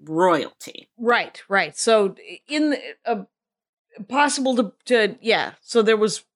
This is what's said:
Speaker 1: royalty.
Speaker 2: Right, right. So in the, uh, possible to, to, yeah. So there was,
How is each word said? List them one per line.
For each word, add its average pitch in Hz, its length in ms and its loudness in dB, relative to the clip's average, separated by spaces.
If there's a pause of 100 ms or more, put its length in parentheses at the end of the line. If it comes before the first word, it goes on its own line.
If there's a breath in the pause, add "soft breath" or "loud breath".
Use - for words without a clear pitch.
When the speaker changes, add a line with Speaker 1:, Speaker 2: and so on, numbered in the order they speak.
Speaker 1:
royalty. 160 840 -2 (100)
Speaker 2:
Right, 233 500 -2
right. 190 300 -2
So 208 360 2 (340)
in 302 220 0
the, 269 100 -2 (260)
uh, 208 180 -4 (840)
possible 269 480 0
to, 226 160 -2 (140)
to, 220 340 2
yeah. 196 320 -2 (100)
So 233 200 0
there 220 140 4
was, 214 280 -2 (120)